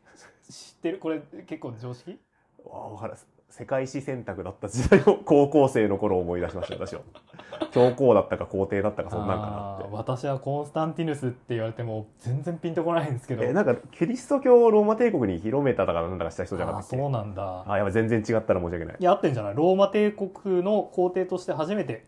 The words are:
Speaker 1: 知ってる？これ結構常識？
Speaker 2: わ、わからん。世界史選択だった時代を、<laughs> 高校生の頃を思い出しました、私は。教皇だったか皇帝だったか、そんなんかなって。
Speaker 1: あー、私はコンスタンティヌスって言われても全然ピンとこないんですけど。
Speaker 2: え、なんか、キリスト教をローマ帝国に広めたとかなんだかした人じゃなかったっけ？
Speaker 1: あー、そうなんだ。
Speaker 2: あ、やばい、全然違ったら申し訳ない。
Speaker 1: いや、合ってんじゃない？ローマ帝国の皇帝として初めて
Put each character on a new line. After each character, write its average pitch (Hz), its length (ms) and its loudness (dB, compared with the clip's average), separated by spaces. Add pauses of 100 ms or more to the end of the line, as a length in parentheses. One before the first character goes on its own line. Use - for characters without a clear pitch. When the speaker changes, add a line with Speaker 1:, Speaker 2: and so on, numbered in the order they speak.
(500)
Speaker 1:
知 - 280 -20
っ - 40 -20
て 165 100 -2
る？ - 80 -6
こ 160 100 -6
れ 151 120 -4 (240)
結 160 140 -12
構 120 200 -10
常 123 140 -10
識？ 170 260 -16 (460)
Speaker 2:
わ、 - 240 -14
わ 110 100 -16
か 113 80 -8
ら - 60 -10
ん。 - 40 -18 (400)
世 120 80 -12
界 131 220 -2
史 139 140 -8
選 131 240 -8
択 92 180 -10
だ 90 80 -10
っ - 80 -14
た 107 80 -10
時 123 220 0
代 196 140 10
を、 202 160 8
<laughs> - 40 -16
高 143 240 8
校 139 220 6
生 110 180 4
の 98 100 2
頃 98 200 2
を - 20 2
思 87 180 -2
い 87 40 -2
出 85 80 -4
し 95 80 -10
ま 85 60 -6
し - 40 -8
た、 - 60 -8
私 90 200 -8
は。 82 60 -10 (720)
教 123 200 6
皇 123 220 6
だ 101 60 8
っ - 80 0
た 90 100 -4
か 90 80 -6
皇 98 200 -2
帝 98 160 -2
だ 104 80 0
っ 104 40 -10
た - 120 -6
か、 - 40 -10
そ 104 140 -4
ん - 20 -6
な 104 120 -2
ん - 20 -4
か 107 60 -8
な 104 300 -8
っ - 20 -14
て。 98 80 -12
Speaker 1:
あ - 20 -12
ー、 101 40 -12
私 120 340 -6
は 135 140 -4
コ 143 200 -6
ン 147 60 -8
ス 143 60 -18
タ 160 140 -2
ン 160 80 -6
テ 165 100 -4
ィ - 20 -2
ヌ 151 100 -2
ス 139 120 -6
っ - 20 0
て 123 260 -10
言 110 60 -2
わ 113 60 -4
れ 113 40 -6
て 120 100 -10
も 110 260 -8 (120)
全 131 240 -4
然 170 160 -6
ピ 170 100 -6
ン 160 60 -4
と 170 80 0
こ 170 100 0
な 156 140 0
い - 20 -4
ん 131 40 -4
で 120 60 -6
す - 100 -18
け 120 80 -4
ど。 120 60 -2
Speaker 2:
え、 123 100 0
な 196 80 2
ん 202 40 2
か、 120 100 2 (180)
キ 165 140 -2
リ 247 100 -4
ス - 100 -12
ト 277 140 2
教 247 240 8
を 226 60 6
ロ 214 100 6
ー - 20 4
マ 214 140 2
帝 240 120 4
国 123 220 0
に 85 80 -2
広 123 240 -2
め 131 100 4
た 95 120 2
と 90 80 0
か 82 80 0
な 85 80 -2
ん 92 80 -6
だ 85 80 -4
か 80 60 -4
し - 40 -16
た 90 80 -4
人 90 140 -6
じ 87 60 -2
ゃ - 20 -2
な 82 80 -4
か - 60 -6
っ - 20 -12
た - 60 -14
っ - 20 -16
け？ 127 80 -6
Speaker 1:
あ - 20 -2
ー、 - 40 -2
そ 143 40 -2
う 139 40 -2
な 117 100 -2
ん 104 120 -10
だ。 92 320 -8
Speaker 2:
あ、 98 120 0
や 104 80 2
ば 95 60 0
い、 - 20 -6
全 110 160 2
然 117 100 2
違 110 180 0
っ 107 60 -2
た 101 100 2
ら 92 60 2
申 85 120 -4
し - 20 -6
訳 82 100 -4
な 80 80 -10
い。 - 80 -14
Speaker 1:
い 196 60 -4
や、 175 80 6
合 - 20 4
っ - 60 -6
て 156 100 2
ん - 20 -2
じ 117 60 -4
ゃ 107 40 -6
な 101 80 -6
い？ 104 40 -6
ロ 147 80 0
ー 185 140 4
マ 196 100 4
帝 208 240 0
国 190 500 -4
の 202 220 0
皇 180 260 -2
帝 185 160 -2
と 185 120 -6
し 175 80 -8
て 175 80 -4
初 156 220 -4
め 190 100 -2
て 113 220 -8